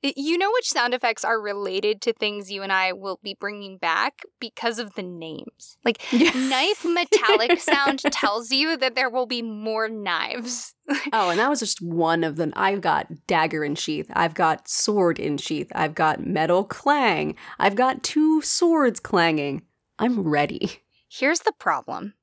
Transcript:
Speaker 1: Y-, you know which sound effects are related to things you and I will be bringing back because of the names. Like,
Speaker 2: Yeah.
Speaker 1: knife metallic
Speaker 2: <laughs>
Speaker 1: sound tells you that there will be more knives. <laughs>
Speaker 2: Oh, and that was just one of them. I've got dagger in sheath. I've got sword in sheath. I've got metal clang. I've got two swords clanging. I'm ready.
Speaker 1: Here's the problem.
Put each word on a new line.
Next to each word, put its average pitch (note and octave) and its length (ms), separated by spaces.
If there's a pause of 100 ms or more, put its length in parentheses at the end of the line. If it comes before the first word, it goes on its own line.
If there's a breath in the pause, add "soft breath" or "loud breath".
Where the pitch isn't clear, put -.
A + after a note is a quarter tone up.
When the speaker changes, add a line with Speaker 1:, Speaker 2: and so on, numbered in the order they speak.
Speaker 1:
Y-, C#4 140
you D#4 220
know G4 140
which A#4+ 160
sound B3 260
effects A#3+ 300
are A3+ 160
related G3+ 640
to A#3+ 100
things G#3 380
you G3 120
and G3 100
I F#3+ 200
will F#3+ 300
be G3 160
bringing G3+ 380
back F#3 460 (180)
because A#3 380
of G#3+ 160
the G#3 80
names. E3 840
Like, A#3 160 (120 loud breath)
Speaker 2:
Yeah. C4 220
Speaker 1:
knife C4 500
metallic F4 760
Speaker 2:
<laughs> - 0
Speaker 1:
sound C#4 400 (120)
tells A3+ 380
you D4+ 280
that B3 160
there B3+ 160
will B3 160
be A#3+ 160
more A3 460
knives. A3+ 840 (140)
<laughs> C#4+ 240
Speaker 2:
Oh, G3+ 180
and E3+ 100
that B3 100
was D4 80
just - 240
one E3 400
of D#3 140
them. D#3+ 180
I've G3 260
got E3 460
dagger D#3+ 380
in D3 100
sheath. D3+ 380
I've E3 220
got D#3+ 340
sword F#3+ 500
in D3 180
sheath. D3 380
I've D#3+ 220
got D#3 280
metal F3 380
clang. G3+ 720 (240 loud breath)
I've G3+ 160
got B3+ 300
two D#4 380
swords D#4+ 580
clanging. D#3 640 (360)
I'm A#3 300
ready. D3 540 (260)
Speaker 1:
Here's D4+ 320
the A4 180
problem. - 640